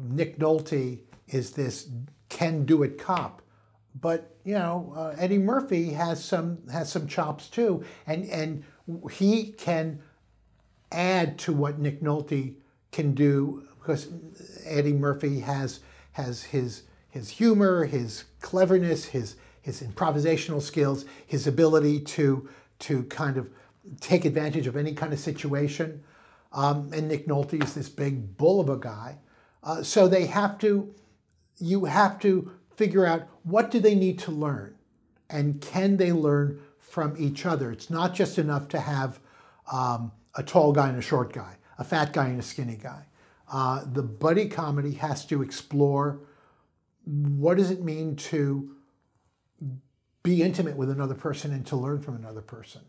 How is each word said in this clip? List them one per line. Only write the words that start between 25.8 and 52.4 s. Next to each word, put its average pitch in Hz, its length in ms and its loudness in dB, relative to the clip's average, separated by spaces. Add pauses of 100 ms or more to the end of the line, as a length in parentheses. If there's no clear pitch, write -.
Um, 143 400 0
and 156 160 -2
Nick 151 180 -2
Nolte 147 340 0
is - 120 -4
this 143 160 -8
big 131 480 -6
bull 185 240 4
of 143 80 0
a 131 80 -2
guy. 117 400 -12 (440)
Uh, 160 220 -6
so 185 240 6
they 180 200 6
have 202 320 0
to 202 340 2 (640)
you 185 260 0
have 190 340 4
to 190 320 2 (240)
figure 190 300 4
out 165 220 0 (160)
what 214 280 2
do 240 80 2
they 208 160 6
need 185 240 2
to - 120 -8
learn 143 440 -4 (540)
and 147 320 0
can 190 360 2
they 180 140 4
learn 143 480 2 (200)
from 147 380 -4
each 143 280 -2
other. 139 260 -2
It's - 180 -14
not 175 240 0
just - 240 0
enough 147 320 0
to 160 100 -4
have, 139 400 -4 (520)
um, 120 400 -2 (240)
a 139 80 -6
tall 151 280 6
guy 143 180 4
and 127 80 -4
a 120 40 -6
short 123 320 -2
guy, 101 240 -14 (220)
a 127 40 -8
fat 151 300 -2
guy 139 140 0
and 123 120 -4
a 120 40 -6
skinny 117 380 -8
guy. 143 240 -16 (460)
Uh, 131 400 -2
the 131 120 -2
buddy 165 440 2
comedy 147 440 -2
has 143 340 -4
to 143 160 -2
explore 143 800 0 (840)
what 147 520 2
does 190 140 4
it 180 100 -4
mean 156 340 -4
to 139 600 -2 (1500)
be 170 200 4
intimate 170 320 0
with 135 140 -2
another 139 260 -2
person 147 380 -6
and 131 120 -6
to 143 100 -6
learn 139 260 -2
from 127 140 -10
another 110 260 -12